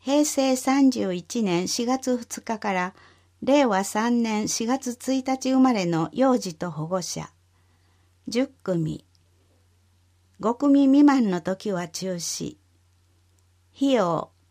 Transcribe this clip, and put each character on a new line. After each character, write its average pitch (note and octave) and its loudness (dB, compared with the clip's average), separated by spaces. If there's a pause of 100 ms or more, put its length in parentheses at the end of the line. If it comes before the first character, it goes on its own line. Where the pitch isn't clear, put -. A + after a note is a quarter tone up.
平 D4 2
成 C4+ 0
三 C4+ 4
十 G3+ -2
一 F3+ -4
年 F3+ 0
四 A#3 -4
月 B3+ -2
二 - -10
日 A3+ -8
か G#3+ -4
ら F3+ -4 (480)
令 C#4 4
和 G3 0
三 A#3 0
年 G#3+ -2
四 - -4
月 B3+ -4
一 C4 -4
日 C4 -2
生 C4 4
ま C4 6
れ F#3+ -2
の E3 -2
幼 B3+ 2
児 F#3 -8
と F3+ -8
保 D3+ -8
護 F3+ -4
者。 D#3+ -12 (1000)
十 A#3+ -2 (160)
組。 D#3+ -4 (1400)
五 G#3+ 0
組 C#4 4
未 C#4 6
満 C4+ 6
の F3 -2
時 F#3 -6
は F3 -6
中 F#3 -8
止。 - -8 (1160)
費 C#4 0
用、 F3+ 0 (200)